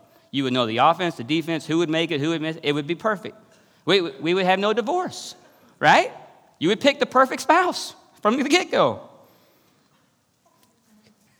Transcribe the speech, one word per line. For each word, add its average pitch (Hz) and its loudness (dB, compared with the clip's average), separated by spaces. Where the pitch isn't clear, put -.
You 139 -4
would 127 -2
know 127 2
the 110 -4
offense, 165 2
the 123 -12
defense, 156 -4
who 156 -2
would 170 0
make 160 -2
it, 151 -2
who 147 -2
would 165 -4
miss 160 -6
it. - -10
It 143 0
would 147 -4
be 170 -4
perfect. 196 -6
We, 185 2
we 165 -4
would 185 0
have 185 4
no 208 0
divorce, 269 -6
right? 190 4
You 151 0
would 214 0
pick 285 2
the 254 2
perfect 262 0
spouse 349 0
from 240 0
the 262 -2
get-go. 233 0